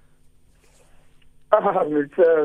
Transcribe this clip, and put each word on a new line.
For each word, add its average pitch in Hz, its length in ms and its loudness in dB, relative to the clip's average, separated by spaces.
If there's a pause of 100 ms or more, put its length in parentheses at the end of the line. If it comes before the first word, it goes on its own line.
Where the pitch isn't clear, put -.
(1500)
Um, 180 460 0
it's 143 200 -6
a, 165 280 2